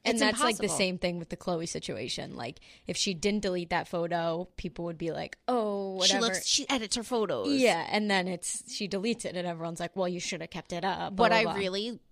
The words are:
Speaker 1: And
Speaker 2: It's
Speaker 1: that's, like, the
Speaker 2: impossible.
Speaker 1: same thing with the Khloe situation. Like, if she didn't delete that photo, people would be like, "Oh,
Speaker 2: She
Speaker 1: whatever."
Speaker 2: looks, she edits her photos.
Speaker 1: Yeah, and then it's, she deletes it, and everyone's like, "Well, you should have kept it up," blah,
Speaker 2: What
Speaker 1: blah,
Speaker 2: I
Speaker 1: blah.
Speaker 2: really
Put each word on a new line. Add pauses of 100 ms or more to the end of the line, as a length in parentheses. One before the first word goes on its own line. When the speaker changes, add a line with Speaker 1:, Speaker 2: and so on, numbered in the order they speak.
Speaker 1:
And
Speaker 2:
It's
Speaker 1:
that's,
like,
the
Speaker 2:
impossible.
Speaker 1:
same
thing
with
the
Khloe
situation.
Like, (260)
if
she
didn't
delete
that
photo,
people
would
be
like, (100)
"Oh,
Speaker 2:
She
Speaker 1:
whatever."
Speaker 2:
looks,
she
edits
her
photos.
Speaker 1:
Yeah,
and
then
it's,
she
deletes
it,
and
everyone's
like,
"Well,
you
should
have
kept
it
up,"
blah,
Speaker 2:
What
Speaker 1:
blah,
Speaker 2:
I
Speaker 1:
blah.
Speaker 2:
really (120)